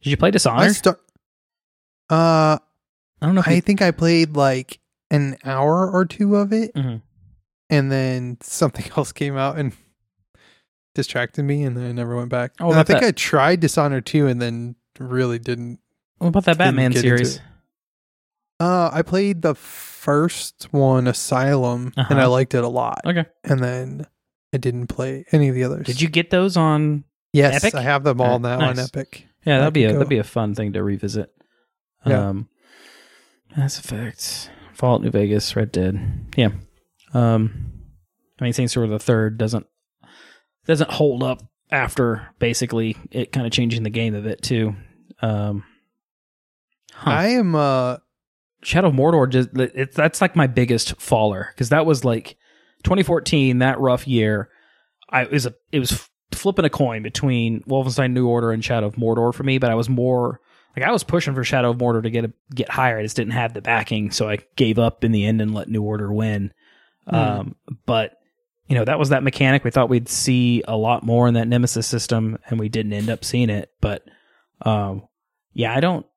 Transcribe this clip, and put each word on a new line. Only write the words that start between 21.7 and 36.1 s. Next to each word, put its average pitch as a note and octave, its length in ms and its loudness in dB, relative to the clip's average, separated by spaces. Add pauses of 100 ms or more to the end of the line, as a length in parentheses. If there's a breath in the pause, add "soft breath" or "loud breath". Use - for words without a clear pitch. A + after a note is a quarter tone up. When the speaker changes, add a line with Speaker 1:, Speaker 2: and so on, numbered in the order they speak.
Speaker 2:
and C3 100 0 (120)
I C3+ 40 6
Speaker 1:
Uh-huh. B2+ 80 6
Speaker 2:
liked B2+ 240 2
it A#2+ 100 2
a A#2+ 40 -2
lot. A#2+ 360 -4
Speaker 1:
Okay. E3+ 220 0 (180)
Speaker 2:
And C3+ 180 0
then C3 440 -8 (480)
I - 20 -2
didn't B2 300 -4
play C3 460 -8
any D3 180 6
of B2+ 40 -2
the B2+ 100 0
others. D3+ 220 -6
Speaker 1:
Did B2+ 140 -4
you E3 80 0
get E3 220 0
those F3+ 260 2
on D3+ 480 2 (300)
Speaker 2:
Yes, C#3+ 280 4
Speaker 1:
Epic? G#3+ 120 0
Speaker 2:
I C3 80 -4
have C#3 220 0
them B2+ 180 2
all B2 140 4
Speaker 1:
Uh, - 20 0
Speaker 2:
now A#2+ 200 -2
Speaker 1:
nice. B2+ 200 0
Speaker 2:
on B2+ 60 -2
Epic. - 420 -12 (180)
Speaker 1:
Yeah, C#3+ 140 2
that'd D3+ 160 2
be C#3 100 6
a, A2 40 4
Speaker 2:
Epic G#2 60 4
Go. C#3+ 40 2
Speaker 1:
that'd C#3+ 100 2
be C3+ 100 2
a G#2 60 0
fun G#2+ 300 -4
thing G#2+ 180 -6
to G2 100 -4
revisit. G2+ 480 -4 (760)
Speaker 2:
Yeah. A#2 240 2
Speaker 1:
Um, G2 180 -6 (1040 soft breath)
Mass C#3 240 -2
Effect, - 720 -10 (220 loud breath)
Fallout B2 300 0
New A#2 80 -2
Vegas, G#2 440 0
Red G#2+ 180 -2
Dead. F#2+ 260 -2 (380)